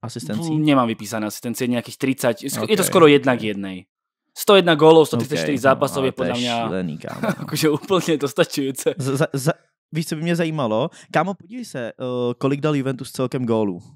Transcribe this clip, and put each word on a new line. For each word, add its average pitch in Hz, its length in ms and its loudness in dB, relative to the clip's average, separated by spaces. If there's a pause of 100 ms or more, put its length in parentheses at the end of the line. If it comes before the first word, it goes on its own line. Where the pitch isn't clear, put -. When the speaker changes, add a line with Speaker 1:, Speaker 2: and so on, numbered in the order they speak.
Speaker 1:
Asistencí? 123 500 -6
Speaker 2:
Nemám 151 340 2
vypísané 107 400 -6
asistencie, 117 380 -8
nejakých 120 320 -4
tridsať, 131 480 0
sk-, 117 240 -6
je 214 80 4
to 185 80 0
Speaker 1:
Ok. - 60 -2
Speaker 2:
skoro 170 160 8
jedna 139 260 6
k 107 240 -2
jednej. 95 200 -10 (600)
Sto - 160 2
jedna 175 240 6
gólov, 156 320 8
sto 151 80 -2
tridsaťštyri 147 400 -2
Speaker 1:
Ok, 117 60 -4
no, 135 40 2
Speaker 2:
zápasov 135 360 2
Speaker 1:
ale 135 40 0
Speaker 2:
je 123 60 0
podľa 123 220 -4
Speaker 1:
to - 20 -4
je 123 80 -4
Speaker 2:
mňa 120 160 -2
Speaker 1:
šílený, 92 380 -4
kámo. - 220 -12 (140)
Speaker 2:
<laughs> - 120 -10
akože 151 240 -2
úplne 170 480 0
dostačujúce. 139 760 -2
Speaker 1:
Z-, 135 240 -4
za-, 147 160 0
za-, 139 260 -2 (300)
víš, 156 180 -6
co - 100 -6
by 151 60 -8
mě 170 140 -2
zajímalo? 151 540 -2 (180)
Kámo, 170 260 -2
podívej 226 300 -16
se, 131 220 -12
eh, - 80 -12 (420)
kolik 139 240 -2
dal 151 160 0
Juventus 131 360 -4
celkem 127 340 -4
gólů? 107 340 0 (160)